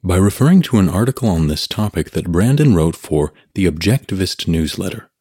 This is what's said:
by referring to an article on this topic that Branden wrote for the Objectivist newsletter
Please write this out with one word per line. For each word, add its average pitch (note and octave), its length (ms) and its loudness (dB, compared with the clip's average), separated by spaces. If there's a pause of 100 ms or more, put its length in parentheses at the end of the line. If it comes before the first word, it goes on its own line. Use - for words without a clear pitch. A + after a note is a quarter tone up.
by F2+ 140 0
referring C3+ 460 4
to A#2 160 0
an F#2 100 4
article A2+ 400 -2
on E2 200 0
this D#2 180 -4
topic - 460 -6
that E2+ 200 -4
Branden B2+ 420 2
wrote D#2+ 220 2
for - 380 -4 (180)
the G2 140 -2
Objectivist F#2 800 -2
newsletter E2 640 -4 (100)